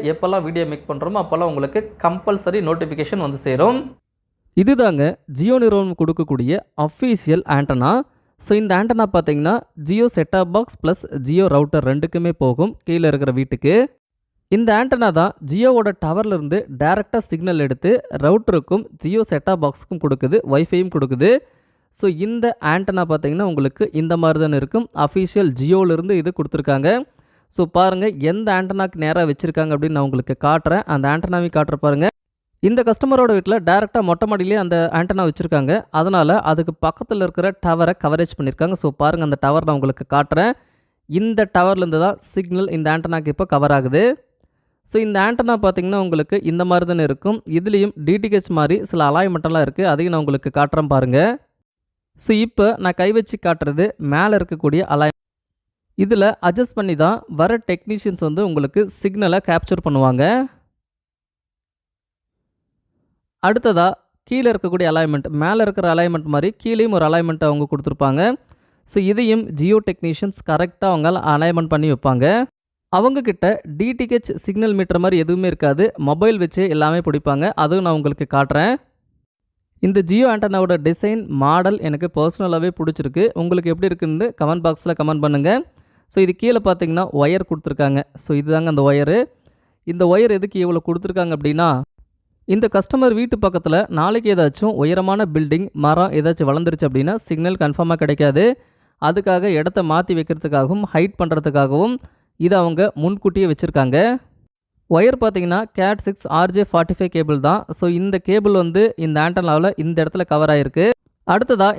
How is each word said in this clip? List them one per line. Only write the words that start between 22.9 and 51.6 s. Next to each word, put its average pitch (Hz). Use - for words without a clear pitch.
பார்த்தீங்கன்னா, 156
உங்களுக்கு 143
இந்த 165
மாதிரி 160
தானே 151
இருக்கும். 220
அஃபிஷியல் 185
Jio-ல 175
இருந்து 180
இது 165
கொடுத்துருக்காங்க. 147
So, 185
பாருங்க, 185
எந்த 214
ஆண்டனாக்கு 185
நேரா 165
வச்சிருக்காங்க 156
அப்படின்னு 156
நான் 139
உங்களுக்கு 127
காட்டுறேன். 160
அந்த 139
ஆண்டனாவையும் 175
காட்டுற 151
பாருங்க. 147
இந்த 240
கஸ்டமரோட 254
வீட்ல 190
டைரக்டா 208
மொட்டை 170
மாடியிலேயே 196
அந்த 175
ஆண்டனா 190
வச்சிருக்காங்க. 156
அதனால 175
அதுக்கு 160
பக்கத்துல 196
இருக்கிற 175
டவரை 170
கவரேஜ் 160
பண்ணிருக்காங்க. 160
So, 147
பாருங்க, 160
அந்த 139
டவர் 156
நான் 143
உங்களுக்கு 135
காட்டுறேன். 160
இந்த 208
டவர்ல 185
இருந்து 156
தான் 202
சிக்னல் 185
இந்த 151
ஆண்டனாக்கு 160
இப்ப 190
கவர் 143
ஆகுது. 135
So, 214
இந்த 208
ஆண்டனா 233
பாத்தீங்கன்னா, 190
உங்களுக்கு 165
இந்த 170
மாதிரி 180
தானே 170
இருக்கும். 190
இதுலயும் 202
டி 165
டி 220
ஹெச் 196
மாதிரி 151
சில 170
அலைன்மெண்ட் 170
எல்லாம் 160
இருக்கு. 139
அதையும் 165
நான் 156
உங்களுக்கு 143
காட்டுறேன் 143
பாருங்க. 131